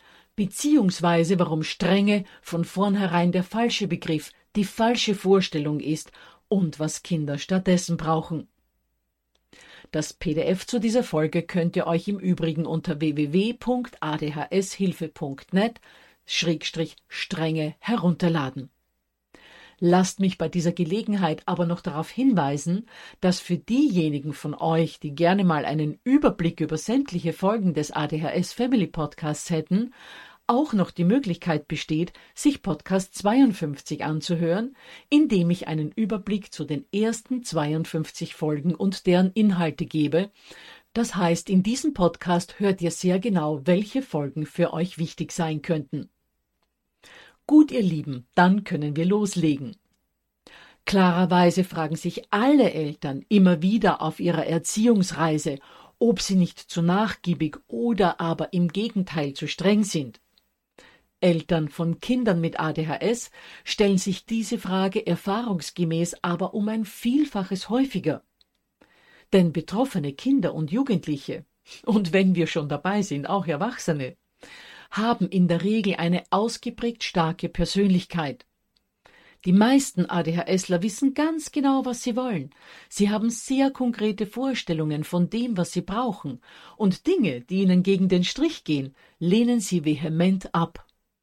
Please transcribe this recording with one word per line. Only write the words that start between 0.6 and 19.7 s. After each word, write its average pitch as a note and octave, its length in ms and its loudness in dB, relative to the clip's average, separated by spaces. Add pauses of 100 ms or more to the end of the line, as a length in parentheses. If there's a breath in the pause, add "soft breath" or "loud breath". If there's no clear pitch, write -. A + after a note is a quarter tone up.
warum D#3 240 0
Strenge G3 600 2 (160 loud breath)
von E3+ 240 -4
vornherein F#3 680 0
der F3+ 120 0
falsche A#3 420 -2
Begriff, D#3+ 460 -4 (240 soft breath)
die G#3 80 2
falsche A3+ 500 0
Vorstellung F#3 640 0
ist D#3 320 -6 (380 loud breath)
und F3+ 320 0
was D#3 220 -4
Kinder D3+ 340 -4
stattdessen F3+ 600 0
brauchen. D#3+ 500 -4 (1400 loud breath)
Das D3+ 240 -4
P - 180 -4
D D3 120 -2
F F#3 220 -2
zu B3 120 -2
dieser A3+ 240 2
Folge D#3+ 400 -2
könnt E3+ 340 -2
ihr F3+ 100 0
euch E3+ 220 -2
im G3+ 100 -4
Übrigen E3 460 -2
unter D#3+ 380 -4
W D3+ 140 0
W D3 180 0
W G#3 180 2
punkt B3 480 -4
A D#3 160 -4
D D3+ 180 -6
H D3+ 160 -6
S F#3+ 220 -2
Hilfe F3 360 -2
punkt C#3 440 -10
net A3 300 0 (420 soft breath)
Schrägstrich D#3+ 720 -4 (120)
Strenge D#3+ 720 -4
herunterladen. E3 920 0 (1120 loud breath)